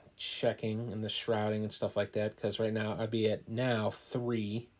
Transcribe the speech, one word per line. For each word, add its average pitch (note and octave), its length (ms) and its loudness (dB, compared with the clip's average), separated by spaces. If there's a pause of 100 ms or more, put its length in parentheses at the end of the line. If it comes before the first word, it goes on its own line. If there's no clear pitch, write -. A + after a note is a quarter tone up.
(160)
checking A2+ 760 0
and G#2+ 120 -4
the G#2+ 40 -2
shrouding G#2+ 540 0
and G#2 100 -2
stuff - 240 -2
like G#2 160 0
that, G#2+ 240 0
'cause G#2 220 -2
right A2 140 2
now G#2+ 260 0
I'd A2+ 120 0
be A2 200 4
at - 180 -2
now A2+ 420 2
three. A#2 760 -2 (120)